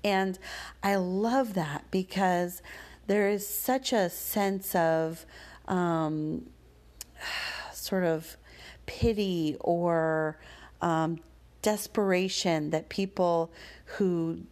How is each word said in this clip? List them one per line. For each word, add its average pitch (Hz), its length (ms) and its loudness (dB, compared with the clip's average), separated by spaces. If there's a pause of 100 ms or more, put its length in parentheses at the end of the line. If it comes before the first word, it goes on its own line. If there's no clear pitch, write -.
And 190 340 2 (420)
I 196 140 2
love 208 600 2
that 151 360 -4
because 185 720 0 (460)
there 202 200 4
is 202 160 0
such - 480 0
a 196 160 4
sense 196 680 -2
of, 160 500 2 (400)
um, 160 800 0 (720)
<sighs> - 540 -8
sort 185 320 0
of 160 320 0 (480)
pity 190 760 0
or, 160 800 2 (420)
um, 160 380 2 (440)
desperation 190 1080 0
that 160 180 -2
people 175 640 0 (460)
who 165 420 0 (140)